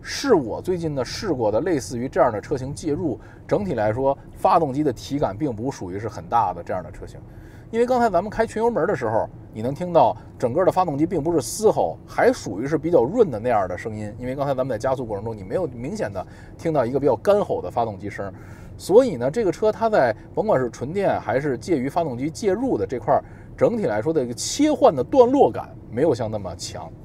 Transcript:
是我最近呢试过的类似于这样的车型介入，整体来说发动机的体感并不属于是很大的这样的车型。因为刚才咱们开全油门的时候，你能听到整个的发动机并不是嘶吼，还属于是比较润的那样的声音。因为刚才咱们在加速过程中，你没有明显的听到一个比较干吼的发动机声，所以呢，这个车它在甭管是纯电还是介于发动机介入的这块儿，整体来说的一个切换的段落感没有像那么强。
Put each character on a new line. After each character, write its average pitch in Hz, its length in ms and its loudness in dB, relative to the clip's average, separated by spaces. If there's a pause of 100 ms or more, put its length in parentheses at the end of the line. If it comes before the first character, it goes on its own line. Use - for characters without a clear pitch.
是 - 320 0
我 113 280 0
最 180 160 -2
近 160 180 -4
呢 127 80 0
试 180 300 -4
过 117 180 2
的 107 80 2
类 170 180 0
似 127 200 -6
于 120 100 -4
这 180 140 0
样 127 100 6
的 107 80 -4
车 - 160 -6
型 131 180 -6
介 143 200 -4
入， 151 260 -2 (260)
整 190 200 0
体 170 80 -2
来 110 180 2
说 135 260 0 (140)
发 190 260 2
动 147 160 2
机 147 100 0
的 135 100 2
体 - 260 -6
感 110 180 -2
并 135 160 -2
不 107 160 -4
属 95 220 -10
于 95 80 -8
是 110 80 -8
很 95 220 -10
大 104 240 2
的 85 100 -10
这 104 100 -6
样 92 80 -4
的 78 80 -12
车 90 160 -14
型。 - 140 -18 (500)
因 226 120 0
为 240 40 4
刚 247 140 2
才 233 100 4
咱 175 120 4
们 208 80 -6
开 226 180 0
全 220 160 -4
油 233 60 4
门 175 180 0
的 202 80 2
时 127 100 -4
候， 110 220 2 (260)
你 110 80 -8
能 123 120 -2
听 175 180 -6
到 135 240 6 (240)
整 120 140 0
个 175 100 2
的 165 80 6
发 185 140 2
动 147 120 -2
机 156 80 2
并 180 160 -2
不 165 120 0
是 151 80 4
嘶 - 280 2
吼， 92 280 0 (100)
还 208 240 4
属 107 300 -6
于 131 40 -4
是 151 120 0
比 151 120 -2
较 147 140 6
润 190 260 4
的 117 80 -6
那 117 120 -2
样 104 180 2
的 90 100 -6
声 113 160 -8
音。 107 240 -8
因 123 80 -10
为 127 80 -4
刚 139 120 -2
才 143 80 0
咱 127 120 0
们 131 40 -6
在 113 80 -2
加 135 180 0
速 127 100 -6
过 113 120 -6
程 104 80 -8
中， 113 100 -6
你 101 80 -12
没 104 120 -8
有 175 120 0
明 127 260 -8
显 170 200 -4
的 92 120 -6 (320)
听 165 140 -2
到 143 140 2
一 120 80 -2
个 139 40 2
比 139 80 0
较 135 120 6
干 196 260 4
吼 92 180 -2
的 90 80 -6
发 117 140 0
动 104 160 -4
机 101 100 -8
声， 98 220 -8 (460)
所 220 260 6
以 196 140 0
呢， 123 120 0
这 226 140 -2
个 180 80 2
车 214 180 2
它 220 200 0
在 175 260 4 (180)
甭 190 140 -2
管 160 140 4
是 123 80 0
纯 123 240 -8
电 170 260 0
还 107 220 0
是 143 160 -2
介 165 200 0
于 127 120 -2
发 170 160 0
动 123 120 -6
机 170 120 -4
介 185 240 0
入 226 240 0
的 98 100 -2
这 123 100 -4
块 123 160 2
儿， 120 80 4 (360)
整 170 180 4
体 208 120 -2
来 117 140 0
说 156 120 0
的 147 100 2
一 120 60 -4
个 123 40 -6
切 - 380 0
换 254 240 6
的 123 80 0
段 247 260 6
落 254 220 6
感 - 180 -8 (220)
没 123 120 0
有 156 120 4
像 107 160 -4
那 107 80 -4
么 90 160 -8
强。 82 340 -12 (140)